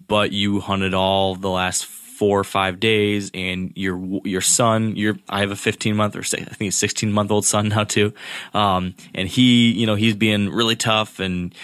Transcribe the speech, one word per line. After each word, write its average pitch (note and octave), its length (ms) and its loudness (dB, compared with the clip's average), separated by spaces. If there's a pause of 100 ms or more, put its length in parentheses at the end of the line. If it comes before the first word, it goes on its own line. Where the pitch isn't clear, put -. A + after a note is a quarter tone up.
"But G#2 240 2
you G2+ 280 0
hunted F#2+ 340 -2
all F#2+ 420 2
the F#2+ 140 -4
last F#2 360 -2
four - 540 0
or F#2+ 40 0
five F#2+ 360 -2
days, G#2 520 2
and F#2 440 -4
your, F#2 480 -4
your F#2 160 -2
son, A2 560 2
your, G#2 200 0 (120)
I G2+ 100 -4
have G2+ 140 0
a G2+ 40 -8
fifteen G#2+ 380 -2
month G#2 220 0
or F2+ 80 -8
si-, - 140 -2
I - 80 -8
think - 160 -16
he's F#2+ 140 -2
sixteen G#2+ 360 -2
month G#2 180 0
old G#2 140 2
son G#2 240 2
now G#2+ 160 2
too. G#2 280 2 (420)
Um, F#2 420 0 (180)
and F#2+ 140 -4
he, A#2+ 420 6
you A2+ 160 0
know, G#2+ 80 2
he's G#2+ 220 2
being G#2 340 2
really A2+ 240 0
tough, A2 460 -2
and F2+ 440 -4